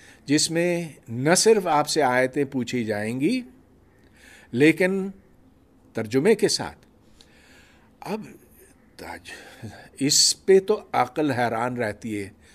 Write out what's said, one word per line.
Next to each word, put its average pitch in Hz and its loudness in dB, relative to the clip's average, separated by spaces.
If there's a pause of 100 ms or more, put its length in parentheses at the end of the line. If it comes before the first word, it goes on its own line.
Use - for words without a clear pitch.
(280)
जिसमें 165 0 (140)
न 131 0
सिर्फ 208 4
आपसे 151 0
आयतें 131 2
पूछी 123 -4
जाएंगी 123 -2 (1120)
लेकिन 185 2 (840)
तर्जुमे 135 2
के 196 2
साथ। - -6 (1200)
अब 214 -10 (680)
ताज-, - -18 (320)
इस - 2 (140)
पे 190 8
तो 196 2 (220)
अक्ल 139 0
हैरान 120 -2
रहती 107 -6
है। 101 -8 (240)